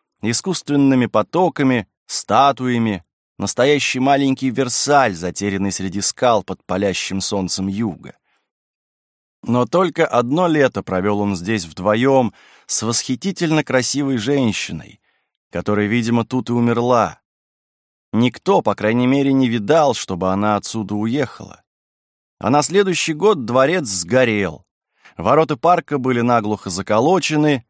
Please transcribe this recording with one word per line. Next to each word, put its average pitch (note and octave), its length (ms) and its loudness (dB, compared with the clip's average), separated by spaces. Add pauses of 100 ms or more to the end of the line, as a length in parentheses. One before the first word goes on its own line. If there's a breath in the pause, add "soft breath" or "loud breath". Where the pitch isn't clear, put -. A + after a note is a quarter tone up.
(220)
искусственными C3 840 0
потоками, C3 800 0 (180)
статуями — A#2 960 0 (340)
Настоящий C3 640 0
маленький C3+ 500 0
Версаль, B2+ 640 2
затерянный F#2+ 580 -4
среди F#2+ 300 -6
скал A2+ 420 0
под - 220 -12
палящим F#2+ 560 -4
солнцем F#2+ 460 -4
юга. G2 480 -6 (1300)
Но B2 220 2
только E3+ 400 0
одно C3 420 2
лето C#3 360 2
провел G2 360 -2
он G2+ 160 0
здесь F2+ 300 -2
вдвоем A2+ 680 2 (320 soft breath)
с - 180 -4
восхитительно D3+ 800 -2
красивой C3 540 0
женщиной, A2+ 840 -2 (520)
которая, G#2 360 0
видимо, A#2 380 0
тут B2 240 -4
и A#2+ 40 -2
умерла. A#2+ 680 0 (920)
Никто, B2+ 480 0
по G#2 120 0
крайней A#2 340 0
мере, C#3 260 2
не C3 140 2
видал, A#2+ 460 2
чтобы F#2 380 -4
она G#2 240 0
отсюда G#2 400 -4
уехала. A2+ 680 -6 (760)
А G#2 120 -2
на D3 100 4
следующий F3 520 0
год D#3+ 320 0
дворец C3+ 400 2
сгорел. G2 800 0 (520 soft breath)
Ворота C#3+ 400 2
парка E3 400 0
были B2 240 0
наглухо G#2+ 480 0
заколочены, C#3 1000 0